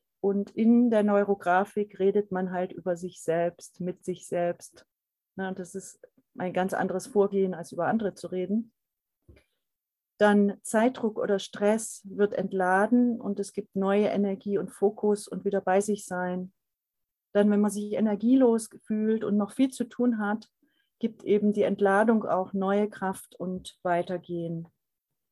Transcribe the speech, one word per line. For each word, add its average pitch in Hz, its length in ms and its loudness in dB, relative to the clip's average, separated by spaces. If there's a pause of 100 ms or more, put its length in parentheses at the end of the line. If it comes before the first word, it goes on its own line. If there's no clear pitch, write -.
(200)
Und 202 320 -2
in 240 380 4
der 214 140 4
Neurografik 202 960 0
redet 196 340 0
man 185 200 -4
halt 180 220 -4
über 175 220 -4
sich 175 260 -12
selbst, 170 580 -4
mit 180 260 -8
sich 180 220 -8
selbst. - 580 -6 (500)
Na, 190 140 -6
und 185 80 -8
das 180 160 -14
ist - 260 -14 (380)
ein 180 160 -6
ganz 185 200 -2
anderes 185 340 -4
Vorgehen, 196 460 2
als 170 180 -12
über 170 160 -4
andere 202 260 -2
zu - 140 -14
reden. 185 440 -4 (1500)
Dann 202 420 4
Zeitdruck 226 560 0
oder 202 220 0
Stress 208 640 -4
wird 202 300 -2
entladen 196 840 2
und 202 200 -6
es 196 140 -8
gibt - 220 -10
neue 196 340 2
Energie 202 500 -2
und 190 100 -6
Fokus 208 580 0
und 185 180 -8
wieder 196 160 0
bei 185 200 2
sich 202 240 -4
sein. 180 480 -6 (800)
Dann, 208 160 4
wenn 208 120 4
man 208 100 2
sich 208 220 -8
energielos 226 760 2 (140)
fühlt 220 400 -2
und 208 140 0
noch 202 160 -2
viel 262 180 0
zu - 140 -6
tun 240 340 -2
hat, 214 300 -4 (500)
gibt 226 240 -6
eben 208 300 2
die 208 100 0
Entladung 202 640 2
auch 185 280 -2
neue 196 360 0
Kraft - 500 -8
und 185 420 -10
Weitergehen. 175 840 -4 (640)